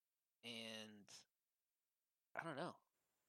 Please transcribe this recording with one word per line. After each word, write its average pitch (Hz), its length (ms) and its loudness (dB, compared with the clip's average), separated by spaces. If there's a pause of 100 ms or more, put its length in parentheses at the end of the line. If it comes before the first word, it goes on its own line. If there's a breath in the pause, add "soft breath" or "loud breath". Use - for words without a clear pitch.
(440)
And 110 640 -2 (1300)
I - 80 4
don't 160 120 2
know. 143 200 2 (540)